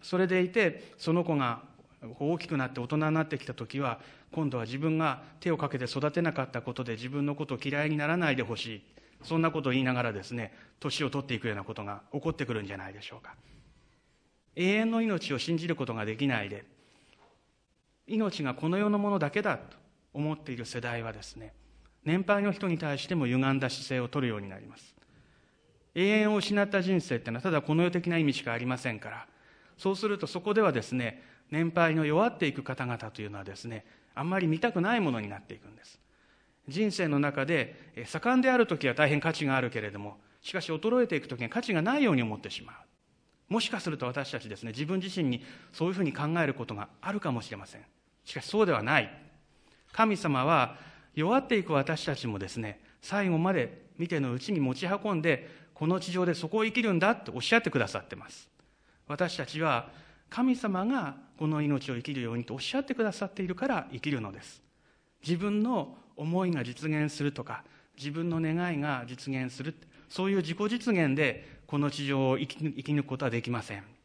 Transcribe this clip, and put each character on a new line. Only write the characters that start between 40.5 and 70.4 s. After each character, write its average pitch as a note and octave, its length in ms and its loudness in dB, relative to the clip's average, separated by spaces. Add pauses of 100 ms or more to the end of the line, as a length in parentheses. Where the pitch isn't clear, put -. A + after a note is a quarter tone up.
か F3+ 100 -4
し E3 100 -6
衰 A3 300 2
え A#3 40 4
て F3 100 -2
い C#3 40 0
く - 80 -14
時 B2 120 -6
に A#2+ 40 -2
は A2+ 60 -4
価 A#3 100 -2
値 A3 140 -2
が D#3 80 4
な B3 160 2
い D4 60 6
よ G3+ 80 6
う C#3 40 6
に B2 60 4
思 G#2+ 140 -2
っ F#2 40 -10
て - 80 -12
し - 140 -10
ま - 100 -18
う。 - 800 -14
も A3+ 80 2
し - 100 -2
か G3 100 -2
す E3+ 100 -2
る D3 80 -4
と B2+ 80 -2
私 C3 240 -4
た A2+ 100 -4
ち A2 80 -14
で G2+ 80 -8
す - 60 -14
ね、 A2+ 100 -8
自 C#3 140 -4
分 F#3 140 0
自 F#3 220 -4
身 C#3 60 2
に A#2+ 160 -2 (280)
そ D#3+ 140 -2
う - 20 2
い - 20 0
う F#3 40 -4
ふ F3+ 40 -4
う G3 60 2
に C#3 80 0
考 C#3+ 160 -2 (140)
え D3+ 40 4
る A#2 80 0
こ A2+ 120 -6
と A2 80 -8
が G#2 140 -8 (120)
あ F#3+ 120 -6
る G#3 80 -2
か D3+ 120 -2
も A#2 100 -2
し - 80 -12
れ G#2+ 60 -8
ま G2 100 -12
せ - 120 -20
ん。 - 40 -20 (420)
し - 100 -14
か C3 60 -6
し - 60 -12
そ G#3+ 160 4
う G#3 40 8
で E3+ 60 4
は A2 100 4
な C3+ 180 6
い。 G#2+ 100 -2 (840)
神 A3 240 4
様 C#3 280 2
は C#3+ 320 4 (380)
弱 F#3 240 4
っ C4+ 80 0
て A#3+ 100 4
い F#3+ 80 2
く E3+ 80 -2
私 C#3+ 320 2
た D3 100 0
ち B2+ 120 -6
も G#2 120 -2
で F#2+ 100 -4
す - 100 -8
ね、 G#2+ 220 -6 (200)
最 G3 280 0
後 E3 100 4
ま F3+ 140 4
で B2+ 340 0 (100)
見 E3 100 -2
て E3 140 0
の B2+ 120 0
う B2+ 60 -2
ち G#3 140 -4
に E3+ 80 2
持 B2+ 140 2
ち F3+ 120 -4
運 G3 300 0
ん D#3 60 0
で、 D#3 260 2 (260)
こ D#3 120 -2
の F3+ 140 4
地 F3 120 -8
上 F3+ 140 2
で E3+ 80 4
そ E3 140 -6
こ G#3+ 100 0
を A3 60 4
生 A3 80 0
き A#3+ 100 2
る G#3+ 100 2
ん E3+ 60 4
だ G3 140 4
っ - 100 -2
て - 80 -10
お - 80 -6
っ - 20 -4
し - 140 2
ゃ A#3 40 8
っ A3+ 40 4
て - 80 0
く - 80 2
だ A2 100 2
さ G2+ 120 -4
っ - 40 -18
て - 120 -12
ま - 120 -16
す。 - 200 -20 (580)
私 D#3 300 -2
た C3+ 100 -4
ち D#3 140 -6
は C#3 280 2 (400)
神 B3+ 280 2
様 G3 280 0
が G#3+ 320 0 (220)
こ D#3 80 0
の D3+ 160 2
命 C#3 280 0
を B2+ 40 -2
生 A#2+ 80 -4
き D3+ 100 -6
る C3+ 80 -4
よ A#2 120 -2
う A#2+ 40 -2
に A#2+ 80 -2
と A2 100 -6
お C3+ 40 -6
っ - 20 -8
し - 140 -6
ゃ C4+ 60 2
っ C4+ 40 -2
て C4 100 -4
く A#3 80 0
だ G#3 100 0
さ G3 140 -4
っ F#3+ 40 -8
て - 120 -6
い F3+ 60 -2
る F3+ 60 -2
か B3+ 140 -2
ら G3+ 240 0
生 B2 80 -8
き D3 100 -2
る C3+ 100 0
の G2+ 120 -6
で - 100 -14
す。 - 200 -20 (640)
自 E3+ 100 2
分 G#3 260 2
の A3 340 0 (200)
思 F3 300 0
い F3+ 40 2
が C#3 140 0
実 B2+ 260 -6
現 D3+ 240 2
す - 80 -4
る C#3+ 100 2
と B2+ 120 -8
か、 - 180 -10 (340)
自 C#3 140 -8
分 E3 180 -2
の E3 120 0
願 E3 340 0
い D3 40 -2
が C#3 280 -2
実 B2+ 260 -8
現 B2+ 220 -2
す - 80 -10
る、 D#3+ 120 -6 (340)
そ F#3 180 -2
う G3 40 2
い G3 40 2
う - 40 4
自 E3 160 -2